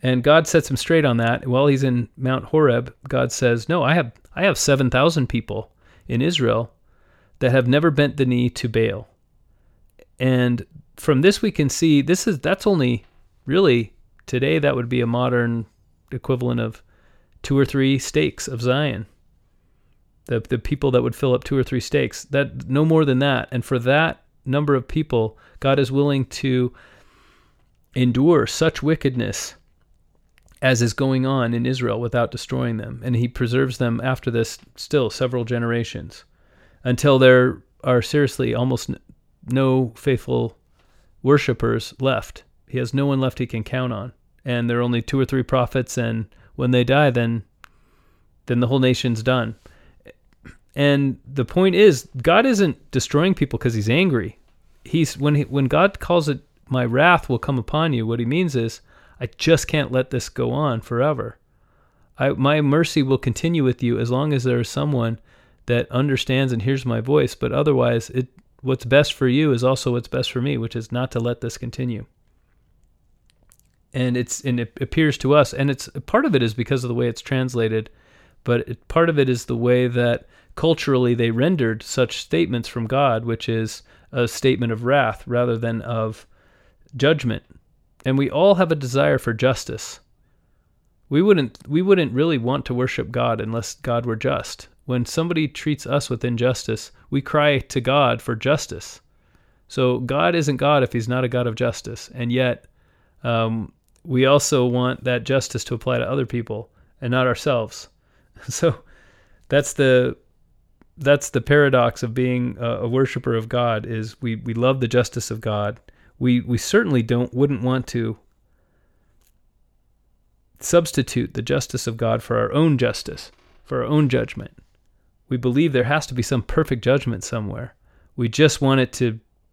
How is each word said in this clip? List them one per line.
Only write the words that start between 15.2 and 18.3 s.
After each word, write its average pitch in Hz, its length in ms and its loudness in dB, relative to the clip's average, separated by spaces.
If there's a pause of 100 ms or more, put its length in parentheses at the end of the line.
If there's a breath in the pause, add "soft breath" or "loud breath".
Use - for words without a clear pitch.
equivalent 123 480 -2
of 113 220 -6 (600)
two 139 160 0
or 139 80 6
three 135 340 2
stakes - 480 -2